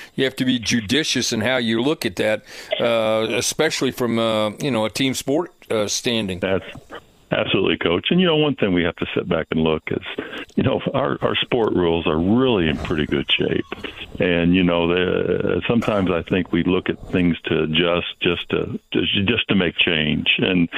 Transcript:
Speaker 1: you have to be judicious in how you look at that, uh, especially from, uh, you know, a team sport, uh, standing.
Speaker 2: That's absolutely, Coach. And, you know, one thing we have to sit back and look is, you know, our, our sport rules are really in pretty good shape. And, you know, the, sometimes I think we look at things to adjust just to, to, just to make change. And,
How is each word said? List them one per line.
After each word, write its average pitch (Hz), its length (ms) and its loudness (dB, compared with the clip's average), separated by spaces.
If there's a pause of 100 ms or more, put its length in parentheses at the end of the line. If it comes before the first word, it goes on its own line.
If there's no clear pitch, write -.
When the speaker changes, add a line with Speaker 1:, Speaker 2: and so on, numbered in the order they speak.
(160)
Speaker 1:
you 131 100 2
have 131 120 -2
to 131 80 0
be 127 140 2
judicious 120 720 0
in 110 80 -2
how 127 160 0
you 117 240 0
look 147 240 0
at 98 120 -6
that, 107 260 0 (360)
uh, 113 520 0
especially 135 600 0
from, 117 280 0
uh, 110 400 2
you 147 100 -2
know, 110 160 0
a 110 60 -2
team 135 240 0
sport, 165 360 -2 (200)
uh, 107 160 0
standing. 104 520 -2
Speaker 2:
That's 95 260 -2 (640)
absolutely, 98 460 0
Coach. 87 340 0
And, 175 80 4
you 185 80 4
know, 160 100 2
one 151 180 2
thing 95 180 0
we 87 100 4
have 87 140 -2
to - 80 -4 (100)
sit - 140 -4
back 82 220 -2
and 80 120 0
look 78 280 0
is, - 120 -4 (520)
you - 80 2
know, 120 180 0 (120)
our, 135 280 0
our 117 140 0
sport 113 380 0
rules 85 340 2
are 80 120 2
really 104 480 2
in 73 100 0
pretty 78 280 -2
good - 260 -2
shape. - 340 0 (540)
And, 87 360 2
you 95 80 4
know, 85 240 2
the, 92 800 0
sometimes 107 440 2
I 82 120 0
think 92 280 -2
we 85 120 2
look 90 260 0
at - 100 -4 (120)
things 87 340 2
to 78 180 0
adjust 85 440 0 (120)
just 87 300 -2
to, 82 280 -2 (140)
to, - 100 0 (240)
just - 220 0
to 107 80 2
make 90 220 2
change. 78 500 0 (120)
And, 90 280 2 (100)